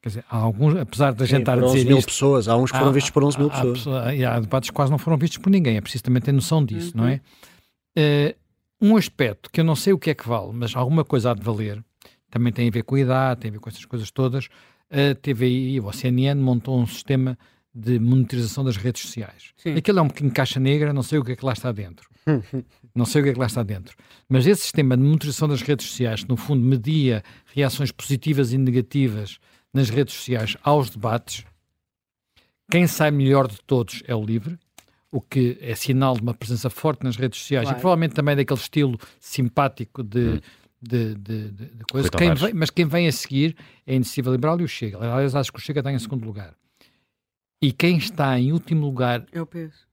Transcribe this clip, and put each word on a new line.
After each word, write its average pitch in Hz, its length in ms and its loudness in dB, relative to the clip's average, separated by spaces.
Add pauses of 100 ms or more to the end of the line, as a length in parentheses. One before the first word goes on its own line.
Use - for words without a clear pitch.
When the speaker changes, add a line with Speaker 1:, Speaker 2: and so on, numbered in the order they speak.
Speaker 1:
Quer - 60 -8
dizer, 107 200 -10
há 117 80 -6
alguns, 113 380 2
apesar 135 380 0
da 117 120 0
Speaker 2:
Sim, 120 60 2
Speaker 1:
gente 135 120 4
estar 127 100 2
a 123 80 4
Speaker 2:
foram 127 80 4
Speaker 1:
dizer 131 100 4
Speaker 2:
onze 123 100 4
mil 135 100 8
Speaker 1:
isto, 123 100 2
Speaker 2:
pessoas, 135 400 2
há 113 80 4
uns 131 160 2
que 131 60 -2
foram 139 120 4
Speaker 1:
há, - 20 2
Speaker 2:
vistos 139 200 2
por 143 100 4
onze 139 160 2
mil 143 100 2
Speaker 1:
há, 139 40 -2
há 139 60 -6
Speaker 2:
pessoas. 127 200 0
Speaker 1:
pessoa-, 127 380 -4
e 127 80 0
há 120 160 0
debates 120 300 -2
que - 40 -16
quase 139 160 2
não 147 80 2
foram 165 180 0
vistos 160 220 -2
por 190 120 0
ninguém, 156 260 4
é 104 40 0
preciso - 220 -8
também 127 180 2
ter 139 120 0
noção 143 320 2
disso, 107 320 -6
Speaker 3:
Uhum. 113 60 0
Speaker 1:
não 120 60 4
é? 135 120 -2 (760)
Eh, 147 380 2 (460)
um 214 160 6
aspecto - 560 -2
que - 80 0
eu 160 40 4
não 160 120 2
sei - 160 2
o 185 80 2
que 165 100 -2
é 143 60 0
que - 100 -14
vale, 107 260 -2
mas 120 220 -6
alguma 131 300 2
coisa 123 260 0
há 117 40 0
de 98 80 -8
valer, 107 380 -4 (480)
também 120 240 0
tem 120 140 0
a 117 60 2
ver 117 100 -2
com 135 140 -2
a 139 40 2
idade, 131 420 0
tem 113 80 -8
a - 20 -12
ver 107 80 -14
com 113 100 -14
essas - 140 -18
coisas 110 260 -8
todas. 131 380 -2 (420)
A 143 240 2
T 143 180 -4
V 123 160 0
I, 131 320 0
ou 104 100 -8
a - 20 -10
C - 160 -4
N 127 180 2
N, 139 160 2
montou 127 340 0
um 120 120 2
sistema 131 500 -2 (340)
de 117 280 0
monitorização 123 640 2
das 123 120 -2
redes 113 260 -4
sociais. - 540 -14
Speaker 3:
Sim. 160 200 -6
Speaker 1:
Aquilo 190 240 2
é - 20 6
um 147 60 4
bocadinho 139 240 -2
caixa 127 260 0
negra, 147 340 2
não 135 120 -2
sei 156 160 0
o 123 40 -4
que 120 80 -6
é 123 40 -6
que - 80 -14
lá 131 80 0
está 123 180 -6
dentro. 98 400 -12 (160)
Speaker 2:
<laughs> 131 380 -2 (300)
Speaker 1:
Não 120 120 2
sei 147 160 2
o - 20 2
que 139 60 4
é - 20 0
que 120 60 -4
lá 123 80 0
está 117 160 -2
dentro. 98 340 -8 (320)
Mas 131 180 4
esse 196 140 4
sistema 131 360 2
de 127 60 4
monitorização 147 460 2
das 135 140 0
redes 143 240 -2
sociais, 110 360 -4
que - 60 -12
no 123 80 0
fundo 135 260 0
media 131 600 2 (300)
reações 139 360 -2
positivas 139 640 -2
e 131 60 0
negativas 123 800 0 (340)
nas 135 160 2
redes 120 260 0
sociais 113 480 -4
aos 147 280 2
debates, 113 540 -6 (1300)
quem 175 160 4
sai 151 240 2
melhor 139 380 4
de 101 180 -12
todos 120 400 -2
é 123 80 -4
o 110 80 -2
livre, 117 360 -4 (520)
o 131 100 -4
que 123 400 -2
é 120 140 -6
sinal 131 400 0
de 110 80 -4
uma 117 120 -4
presença 117 360 -6
forte - 320 -4
nas 127 140 -4
redes 127 240 -4
sociais 127 240 -2
Speaker 3:
Claro. 131 140 -2
Speaker 1:
e - 20 -10
provavelmente 165 340 2
também 143 220 0
daquele 135 240 0
estilo 131 380 -2 (200)
simpático 131 840 -4
de, 110 180 -4
Speaker 4:
Hum. 113 200 0 (400)
Speaker 1:
de, 117 340 -2
de, 107 360 -10
de, 101 160 -16
de 113 240 -20
coisa. 135 180 0
Speaker 4:
Rui - 100 -2
Speaker 1:
Quem 175 100 6
Speaker 4:
Tavares. 147 140 2
Speaker 1:
vem, 220 120 0
mas 160 160 0
quem 175 140 2
vem 165 240 2
a 139 40 0
seguir 147 440 -2 (300)
é 135 60 -4
a 131 40 2
Iniciativa 127 340 -2
Liberal 151 300 0
e 175 40 0
o 147 40 -4
Chega. 104 300 -8
Aliás, 123 360 -2
acho 139 180 -2
que - 60 -20
o - 40 -16
Chega 147 180 -4
está 139 120 -4
em 135 60 -2
segundo 113 260 -6
lugar. 101 300 -12 (1080)
E 139 120 4
quem 175 240 2
está 135 420 0
em 131 140 2
último 160 320 -2
lugar 123 480 -2
Speaker 3:
É 170 80 -10
o 160 60 -8
P 165 180 -14
S. 156 80 -18 (200)